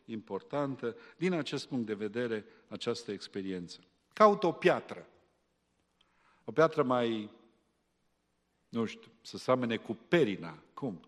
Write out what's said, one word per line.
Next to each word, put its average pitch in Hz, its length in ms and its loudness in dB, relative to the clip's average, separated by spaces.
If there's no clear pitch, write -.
importantă, 117 920 -6
din 180 160 0
acest 147 340 -4
punct 123 180 -2
de 107 80 -4
vedere, 107 520 -4
această 107 440 -6
experiență. 95 680 -8
Caută 202 340 8
o 160 40 4
piatră. 120 540 2
O 117 80 -10
piatră 151 320 4
mai, 117 460 0
nu 117 160 -2
știu, - 260 -12
să - 160 -14
seamene 123 400 0
cu - 160 -6
perina. 95 680 0
Cum? 101 340 -8